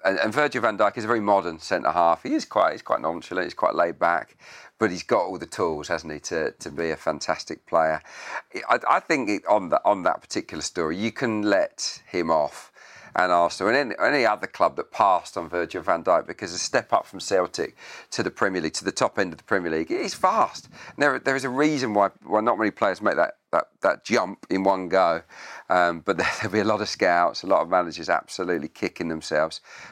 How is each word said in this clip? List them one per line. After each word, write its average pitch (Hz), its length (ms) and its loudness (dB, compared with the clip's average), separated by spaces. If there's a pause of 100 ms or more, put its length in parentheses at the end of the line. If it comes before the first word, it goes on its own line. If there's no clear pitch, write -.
and, 95 140 2
and 107 140 0
Virgil 139 280 0
van 107 160 0
Dijk 104 200 2
is 113 60 -6
a 107 40 -4
very 117 120 2
modern 95 400 2
centre-half. 85 640 2
He 285 100 -4
is 311 120 -2
quite, 87 280 2
he's - 80 -12
quite - 200 -2
nonchalant, 85 440 -4
he's 80 80 -8
quite - 220 -2
laid 85 240 0
back, 85 360 0 (440)
but 107 120 2
he's 90 120 -8
got 104 220 2
all 92 120 -8
the 82 80 -10
tools, 80 420 -4
hasn't 78 260 -4
he, 73 80 -10
to, 80 300 -2
to - 200 -14
be 80 200 -4
a 76 60 -4
fantastic - 680 -6
player. 80 360 2 (680)
I, 123 100 4 (100)
I 170 100 4
think 135 300 -2
it, 104 180 -4
on 98 220 2
the, 73 160 2
on 95 180 2
that 85 180 0
particular - 400 -8
story, 82 360 -4
you 110 140 -2
can 110 320 -4
let - 640 0
him 85 220 -4
off 76 420 -2 (440)
and 90 160 2
Arsenal 87 420 2
and 131 260 0
any, 120 160 2
any 123 120 2
other 104 180 0
club 85 300 0
that - 160 -8
passed 95 460 2
on 82 120 -8
Virgil 87 320 -4
van 82 220 0
Dijk, 87 240 2
because 87 260 -10
a 90 60 -6
step - 340 0
up - 140 2
from 92 120 -16
Celtic 87 560 -2 (360)
to - 100 -4
the 95 80 0
Premier 92 320 0
League, 78 140 -4
to - 100 -8
the 92 60 -2
top - 260 0
end 92 160 0
of - 60 -16
the - 60 -20
Premier 87 260 0
League, 80 180 0
he's 302 240 -4
fast. 190 540 0
And - 340 -10
there, 139 160 4
there 135 180 0
is 131 80 -4
a 135 60 -4
reason 131 460 0
why, 98 140 4 (140)
why 107 180 2
not 110 180 2
many 107 100 2
players 98 320 0
make 107 140 2
that, - 220 2 (140)
that, 80 180 0 (120)
that 92 240 2
jump 101 460 -2
in 95 120 0
one 95 240 2
go. 85 360 2 (440)
Um, 87 340 2
but 95 160 0
<laughs> - 20 -4
there, - 80 0 (100)
there'll 98 160 -6
be 107 60 2
a 101 40 2
lot 107 180 2
of 104 80 -4
scouts, 87 520 2
a 92 60 -10
lot 87 160 4
of 85 60 -4
managers 85 380 0
absolutely 85 600 -2
kicking - 400 -6
themselves. 80 540 -2 (300)